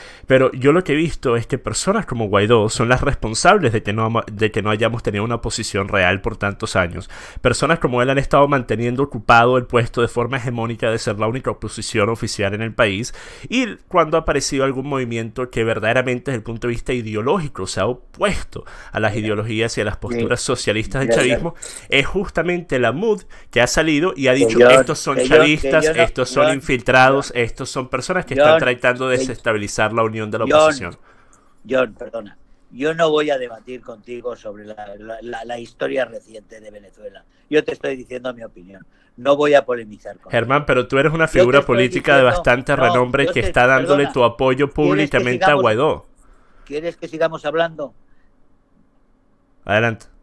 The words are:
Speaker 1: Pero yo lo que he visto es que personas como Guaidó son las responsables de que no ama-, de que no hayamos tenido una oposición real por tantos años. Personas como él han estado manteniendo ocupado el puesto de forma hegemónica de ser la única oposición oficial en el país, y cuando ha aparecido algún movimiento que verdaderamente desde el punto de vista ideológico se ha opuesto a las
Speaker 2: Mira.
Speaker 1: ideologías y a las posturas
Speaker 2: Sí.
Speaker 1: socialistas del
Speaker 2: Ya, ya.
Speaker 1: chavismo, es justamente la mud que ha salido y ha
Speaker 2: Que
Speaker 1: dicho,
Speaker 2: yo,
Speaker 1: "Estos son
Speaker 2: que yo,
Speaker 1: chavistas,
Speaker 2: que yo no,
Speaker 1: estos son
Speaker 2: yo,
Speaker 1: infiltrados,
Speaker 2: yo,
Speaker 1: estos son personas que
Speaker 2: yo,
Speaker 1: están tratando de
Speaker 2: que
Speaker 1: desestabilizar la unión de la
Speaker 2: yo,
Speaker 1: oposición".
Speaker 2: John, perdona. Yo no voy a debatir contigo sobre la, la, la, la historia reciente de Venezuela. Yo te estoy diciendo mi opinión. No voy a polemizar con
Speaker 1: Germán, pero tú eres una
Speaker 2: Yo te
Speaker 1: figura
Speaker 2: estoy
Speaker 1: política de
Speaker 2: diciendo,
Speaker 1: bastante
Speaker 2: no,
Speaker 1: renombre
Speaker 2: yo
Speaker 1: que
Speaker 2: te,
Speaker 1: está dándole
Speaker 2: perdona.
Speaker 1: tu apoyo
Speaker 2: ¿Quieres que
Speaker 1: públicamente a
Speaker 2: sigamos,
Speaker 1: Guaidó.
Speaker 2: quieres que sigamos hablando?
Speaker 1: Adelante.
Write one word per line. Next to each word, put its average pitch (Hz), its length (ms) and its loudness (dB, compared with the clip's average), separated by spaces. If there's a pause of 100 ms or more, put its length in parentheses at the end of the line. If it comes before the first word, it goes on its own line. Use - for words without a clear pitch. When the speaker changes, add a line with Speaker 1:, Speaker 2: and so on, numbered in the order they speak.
(280)
Speaker 1:
Pero 131 260 6
yo 135 180 2
lo 180 140 2
que 147 80 -2
he - 20 0
visto 147 400 -2
es 113 100 -2
que 131 120 -6
personas 190 480 -4
como 113 240 -4
Guaidó 104 400 4
son 117 180 -2
las 127 140 2
responsables 135 720 2
de 107 100 -2
que 101 80 -4
no 113 140 0
ama-, 113 260 0
de 107 180 -2
que 107 120 -4
no 104 80 -2
hayamos 113 340 -2
tenido 104 220 -2
una 120 100 -4
oposición 104 540 -4
real 95 320 2
por 104 160 -6
tantos 101 400 -4
años. 90 320 -2 (320)
Personas 143 380 0
como 123 220 0
él 127 80 0
han 135 80 2
estado 143 300 4
manteniendo 120 560 -2
ocupado 120 540 4
el 123 80 -2
puesto 120 360 0
de 117 60 2
forma 120 300 -4
hegemónica 117 520 -4
de 110 100 -2
ser 104 200 -6
la 110 80 0
única 123 240 -4
oposición 104 560 -4
oficial 107 460 -4
en 104 80 -6
el 101 120 -6
país, 104 400 0 (360)
y 233 260 -2 (140)
cuando 165 260 2
ha 160 60 2
aparecido 147 320 -2
algún 135 320 -2
movimiento 123 640 -6
que 117 140 -2
verdaderamente 120 680 -2
desde 131 80 -4
el 107 60 -8
punto 117 240 -8
de 120 60 -2
vista 123 200 -6
ideológico 113 720 -4
se - 140 -8
ha - 80 0
opuesto - 760 -4 (260)
a 104 80 -4
las 107 160 -2
Speaker 2:
Mira. 107 100 -4
Speaker 1:
ideologías 110 540 -2
y - 20 0
a - 20 0
las 104 140 -4
posturas 117 440 -4
Speaker 2:
Sí. - 40 -8
Speaker 1:
socialistas 117 560 -2
del 135 80 -2
Speaker 2:
Ya, - 60 4
ya. 147 60 2
Speaker 1:
chavismo, 127 340 0 (340)
es 139 160 4
justamente 175 720 -4
la 120 140 0
mud 202 320 -4 (260)
que 120 120 2
ha 123 60 4
salido 160 480 0
y 131 120 -2
ha 127 60 4
Speaker 2:
Que 135 120 4
Speaker 1:
dicho, 113 140 2
Speaker 2:
yo, 123 100 10
Speaker 1:
"Estos 131 300 4
son 139 160 -4
Speaker 2:
que 127 120 0
yo, 151 100 6
Speaker 1:
chavistas, 151 500 4
Speaker 2:
que 160 60 2
yo - 40 -2
no, - 60 4
Speaker 1:
estos 123 260 -2
son 147 200 2
Speaker 2:
yo, 156 40 0
Speaker 1:
infiltrados, 131 800 2
Speaker 2:
yo, 120 80 -2
Speaker 1:
estos 117 300 -6
son 127 180 -8
personas 175 380 -4
que - 80 -6
Speaker 2:
yo, 139 80 4
Speaker 1:
están 160 160 6
tratando 127 500 0
de 127 60 2
Speaker 2:
que 131 60 2
Speaker 1:
desestabilizar 110 680 -2
la 113 120 0
unión 110 260 -4
de 110 80 -6
la 110 80 -2
Speaker 2:
yo, 143 100 2
Speaker 1:
oposición". 147 420 2 (720)
Speaker 2:
John, 123 300 -2
perdona. 110 400 -14 (320)
Yo 139 240 -6
no 165 160 0
voy 151 220 0
a 135 80 -2
debatir 120 420 -14
contigo 117 540 -14
sobre 104 300 -16
la, 104 340 -16
la, 110 220 -14
la, 117 240 -12
la 120 140 -10
historia 131 460 -6
reciente 110 540 -20
de 107 100 -20
Venezuela. 101 540 -20 (260)
Yo 147 140 0
te 156 80 -8
estoy 139 240 -8
diciendo 127 400 -12
mi 113 80 -18
opinión. 95 420 -20 (300)
No 139 220 2
voy 147 160 4
a 139 100 8
polemizar 107 540 -8
con - 140 -18
Speaker 1:
Germán, 127 340 2
pero 123 220 2
tú 135 100 0
eres 147 160 2
una 160 120 2
Speaker 2:
Yo - 60 -2
te - 80 2
Speaker 1:
figura 135 200 6
Speaker 2:
estoy 131 160 2
Speaker 1:
política 127 380 2
de 135 100 6
Speaker 2:
diciendo, 120 120 4
Speaker 1:
bastante 131 400 2
Speaker 2:
no, 131 80 2
Speaker 1:
renombre 123 420 2
Speaker 2:
yo 135 60 -2
Speaker 1:
que 127 100 0
Speaker 2:
te, - 60 0
Speaker 1:
está 123 200 4
dándole 139 380 4
Speaker 2:
perdona. 139 80 -6
Speaker 1:
tu 123 100 2
apoyo 131 340 2
Speaker 2:
¿Quieres 143 140 0
que - 40 -10
Speaker 1:
públicamente 147 680 0
a 190 60 6
Speaker 2:
sigamos, 143 120 4
Speaker 1:
Guaidó. 117 440 0 (600)
Speaker 2:
quieres 156 320 -8
que 165 100 -14
sigamos 160 380 -4
hablando? 156 480 -4 (1700)
Speaker 1:
Adelante. 110 420 0 (160)